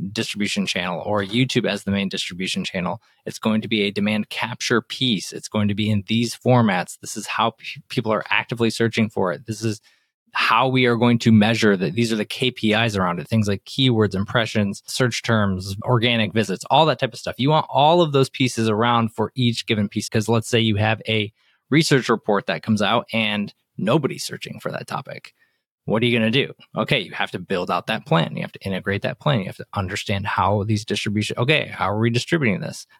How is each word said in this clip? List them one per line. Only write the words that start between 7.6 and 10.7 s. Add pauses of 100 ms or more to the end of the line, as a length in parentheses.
people
are
actively
searching
for
it.
This
is (520)
how
we